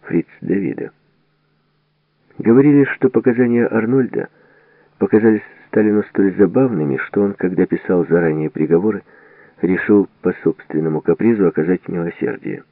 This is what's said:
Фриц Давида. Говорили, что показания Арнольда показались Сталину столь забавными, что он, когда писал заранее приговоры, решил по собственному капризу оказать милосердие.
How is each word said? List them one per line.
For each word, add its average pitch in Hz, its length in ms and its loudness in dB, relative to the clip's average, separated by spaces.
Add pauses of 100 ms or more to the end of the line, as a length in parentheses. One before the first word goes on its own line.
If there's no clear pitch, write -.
Фриц - 240 -4 (140)
Давида. - 500 -6 (1500)
Говорили, 139 480 4 (100)
что 131 140 0
показания 120 580 0
Арнольда 113 600 -2 (680)
показались 107 460 2 (240)
Сталину 104 360 0
столь 98 320 0
забавными, 92 640 0
что - 240 -4
он, 101 120 -2
когда 92 320 -2
писал 87 420 -2
заранее 78 420 0
приговоры, 85 540 -2 (580)
решил 95 480 0 (120)
по 90 120 -4 (100)
собственному 78 580 -4
капризу 98 460 0
оказать 82 400 -2
милосердие. - 840 -8